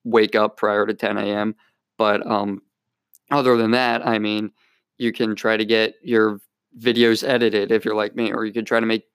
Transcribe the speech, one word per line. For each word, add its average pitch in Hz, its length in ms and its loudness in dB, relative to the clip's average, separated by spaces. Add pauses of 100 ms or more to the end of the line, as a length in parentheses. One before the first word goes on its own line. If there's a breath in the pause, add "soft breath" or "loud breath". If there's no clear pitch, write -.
wake 110 300 2
up 107 220 0
prior 104 300 0
to 104 80 -2
ten 104 220 -4
A 101 80 -4
M. 104 300 -4 (420)
But, 104 300 2
um, 101 340 -2 (680)
other 127 260 2
than 113 140 2
that, 120 360 0
I 113 120 0
mean, 107 320 -4 (480)
you 117 140 -2
can 110 240 -4
try 110 200 0
to 110 80 0
get 110 380 0
your 110 380 0 (380)
videos 117 480 2
edited 113 440 0
if 110 140 0
you're 107 100 -2
like 104 220 -4
me, 113 160 -4
or 110 120 -6
you 107 80 -6
can 113 120 -4
try 113 160 0
to 113 60 0
make 110 180 -2 (100)